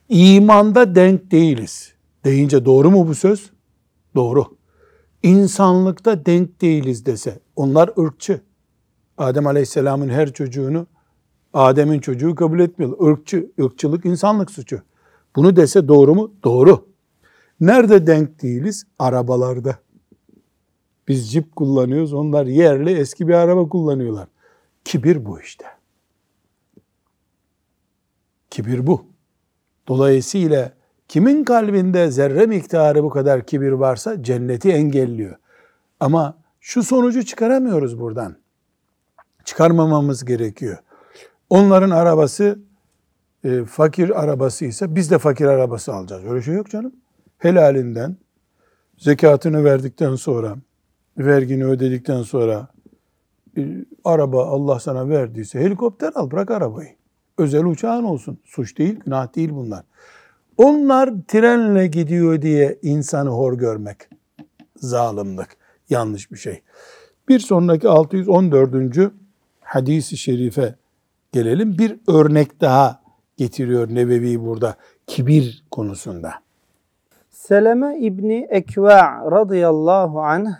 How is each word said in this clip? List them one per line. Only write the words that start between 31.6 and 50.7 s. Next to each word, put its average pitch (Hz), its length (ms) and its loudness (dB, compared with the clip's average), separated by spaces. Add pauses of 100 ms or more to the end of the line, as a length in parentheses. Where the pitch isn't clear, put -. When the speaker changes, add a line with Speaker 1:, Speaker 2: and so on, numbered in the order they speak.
Speaker 1:
zerre 139 340 2
miktarı 156 580 0
bu 151 60 -4
kadar 139 360 -2
kibir 139 260 -4
varsa 135 520 -4
cenneti 123 480 -2
engelliyor. 131 640 -2 (640)
Ama 147 380 -2 (220)
şu - 240 -6
sonucu 247 420 0
çıkaramıyoruz 214 760 -2
buradan. 110 360 -10 (1120)
Çıkarmamamız 156 800 0
gerekiyor. 113 520 -6 (720)
Onların 196 400 4
arabası, 170 720 0 (840)
e, 127 220 -2
fakir 160 580 -2
arabası 135 420 -4
ise 156 300 -8
biz 175 160 -2
de 165 60 2
fakir 147 280 0
arabası 127 480 -2
alacağız. 92 320 -14
Öyle 120 160 -6
şey 151 140 -6
yok 208 140 -8
canım. 233 240 -12 (440)
Helalinden, 139 800 0 (800)
zekatını 151 640 2
verdikten 135 520 0
sonra, 117 400 -6 (600)